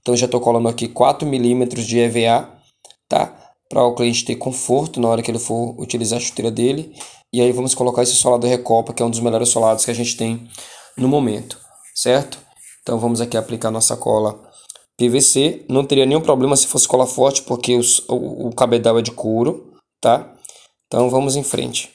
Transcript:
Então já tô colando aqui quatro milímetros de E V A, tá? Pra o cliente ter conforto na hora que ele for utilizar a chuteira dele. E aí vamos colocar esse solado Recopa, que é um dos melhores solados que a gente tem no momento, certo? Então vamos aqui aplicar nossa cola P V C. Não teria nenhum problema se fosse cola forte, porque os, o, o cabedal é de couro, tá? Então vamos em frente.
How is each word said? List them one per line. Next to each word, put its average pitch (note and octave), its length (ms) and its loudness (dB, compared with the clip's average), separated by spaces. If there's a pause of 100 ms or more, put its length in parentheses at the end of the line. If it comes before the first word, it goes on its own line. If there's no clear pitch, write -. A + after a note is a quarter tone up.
Então B2 140 2
já B2 120 2
tô B2 120 0
colando A#2 300 2
aqui A#2 180 -4
quatro C#3+ 400 0
milímetros B2 580 0
de A2+ 120 0
E A#2 100 4
V A2+ 200 0
A, B2 220 2 (600)
tá? - 260 -2 (320)
Pra C3 160 2
o A#2+ 100 2
cliente A#2+ 300 -2
ter A#2+ 120 -4
conforto C3 680 -4
na A#2 80 2
hora A2+ 120 0
que A#2 80 -6
ele A#2 100 -4
for A#2 400 -6
utilizar A#2+ 380 -4
a A#2+ 40 -4
chuteira - 280 -4
dele. C3 440 -2 (400)
E B2 80 0
aí B2 100 4
vamos B2+ 220 -2
colocar B2 300 0
esse B2 100 0
solado A#2+ 320 2
Recopa, A#2+ 480 0
que - 80 -6
é A#2 40 2
um A#2 40 0
dos A2+ 100 -4
melhores A#2 300 0
solados A2 340 2
que A#2+ 80 -2
a A#2 40 -2
gente A#2 200 -4
tem A2+ 320 -6 (480)
no B2+ 120 0
momento, C3 520 -2 (360)
certo? C3 420 0 (460)
Então A#2 160 -2
vamos A#2 200 0
aqui A#2 160 -6
aplicar A2+ 360 -4
nossa A2+ 260 0
cola G#2+ 420 0 (560)
P A#2+ 140 2
V B2+ 100 2
C. C#3 480 2
Não C3+ 160 2
teria C3+ 220 2
nenhum D3 160 2
problema C#3 340 2
se - 120 2
fosse - 200 0
cola B2+ 200 4
forte, C3+ 340 2
porque B2 340 -2
os, - 320 0
o, - 420 -4
o A#2+ 60 -10
cabedal A#2 440 2
é - 20 2
de A2+ 100 -6
couro, A#2 640 -2 (260)
tá? B2 320 2 (540)
Então B2 240 0
vamos C3+ 260 0
em C#3+ 80 -4
frente. - 520 -6